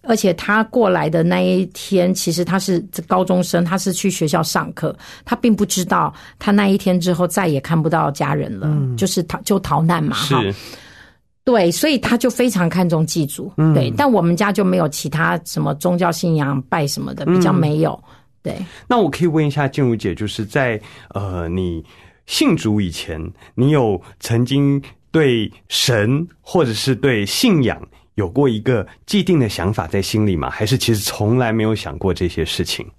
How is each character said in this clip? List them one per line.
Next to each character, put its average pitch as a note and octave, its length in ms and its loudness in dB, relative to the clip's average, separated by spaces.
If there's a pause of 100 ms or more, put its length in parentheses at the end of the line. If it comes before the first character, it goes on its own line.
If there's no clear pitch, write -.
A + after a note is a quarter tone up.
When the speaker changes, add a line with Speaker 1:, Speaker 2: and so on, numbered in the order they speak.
Speaker 1:
而 A#3 140 0
且 F#3+ 180 2
他 G#3 300 0
过 A3 260 2
来 D#3+ 180 2
的 E3 140 2
那 F3+ 200 2
一 F#3 260 2
天， F3+ 440 0
其 F3+ 200 -2
实 E3+ 120 0
他 F3 140 0
是 F#3 260 0 (220)
高 F#3 180 2
中 F3+ 200 2
生， F3 200 0
他 F3 140 -2
是 F#3 160 -2
去 F#3+ 160 0
学 E3+ 180 -2
校 D#3+ 140 2
上 D#3+ 320 -4
课， - 200 -4 (300)
他 - 120 -2
并 A#3 200 4
不 G#3 80 0
知 F#3 220 -2
道 E3 260 0 (280)
他 G#3 120 0
那 G3+ 160 4
一 G3 80 4
天 F3+ 240 2
之 F3 140 0
后 F3 140 0
再 F3+ 200 0
也 C#3 140 0
看 D#3+ 180 0
不 D#3 80 0
到 D#3 220 2
家 D3 240 -2
人 D3 260 -4
了， D3+ 80 -6
Speaker 2:
嗯。 C#3 300 0
Speaker 1:
就 F#3+ 80 0
是 F#3 180 0
逃-， - 220 -6
就 F#3+ 140 0
逃 D#3 240 0
难 E3 200 2
嘛， - 120 -2
Speaker 2:
是。 D3 180 -2
Speaker 1:
哈。 A#2 100 2 (1000)
对， G#3 240 4
所 D4 200 0
以 C#4 80 2
他 A#3 200 0
就 B3 120 2
非 B3 200 2
常 F3 200 0
看 F3 180 2
重 D#3+ 180 2
祭 D#3 200 -2
祖。 - 320 -10
Speaker 2:
嗯。 D#3 160 4
Speaker 1:
对， B2+ 240 2
但 C#4+ 120 2
我 G#3 120 4
们 E3+ 140 2
家 G3+ 160 0
就 G3+ 120 0
没 F3+ 140 2
有 D#3+ 120 2
其 D3 200 -8
他 E3 360 0
什 - 160 -6
么 D3+ 140 0
宗 F3 220 0
教 F3 140 2
信 E3 240 0
仰、 C#3 280 0
拜 D3+ 240 -2
什 C#3 140 -6
么 C3+ 120 -8
的， - 140 -10
Speaker 2:
嗯。 F3+ 80 4
Speaker 1:
比 F#3 60 4
较 F3+ 100 4
没 D#3 260 2
有。 D#3 240 -2 (400)
对。 - 140 -8 (320)
Speaker 2:
那 B3 100 2
我 F3+ 120 4
可 D3+ 140 -2
以 F3+ 40 4
问 D3+ 180 2
一 C#3+ 40 2
下 C#3 200 0
静 C#3 160 0
茹 A#2 100 2
姐， G2+ 180 -2
就 G#2 140 -4
是 G#2 180 -6
在， A#2+ 340 -2 (340)
呃， F2+ 340 -4
你 F2 360 -4 (420)
信 C4 320 0
主 G#2+ 240 0
以 F2+ 100 -2
前， D#2+ 300 -10 (340)
你 B2+ 140 2
有 A#2 320 2 (180)
曾 A#2 260 0
经 C#3 360 0 (300)
对 B2 380 2 (200)
神 B2+ 580 0 (140)
或 E3 240 0
者 A2+ 80 -2
是 B2 220 0
对 A2 300 0
信 F3+ 380 2
仰 F2+ 180 0 (340)
有 G2 140 -2
过 C#3 180 2
一 A2 140 0
个 A#2 260 0 (180)
既 G#3 160 0
定 F#3 160 2
的 A#2 120 2
想 F#2+ 240 -2
法 F2 120 -4
在 G2 160 -2
心 G#2+ 240 0
里 F#2 120 0
吗？ C2 120 -4
还 - 160 -4
是 B2 120 0
其 - 160 0
实 G2+ 80 0
从 G#2+ 360 0
来 A#2+ 140 0
没 A2 120 0
有 G#2+ 120 0
想 D#2 220 -10
过 F#2 160 0
这 F2+ 120 -2
些 E2 200 -2
事 - 180 -4
情？ - 220 -6 (140)